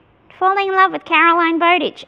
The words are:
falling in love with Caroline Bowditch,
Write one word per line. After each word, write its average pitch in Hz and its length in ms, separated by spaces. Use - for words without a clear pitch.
falling 392 300
in 381 60
love 381 180
with 302 120
Caroline 339 540
Bowditch, 339 500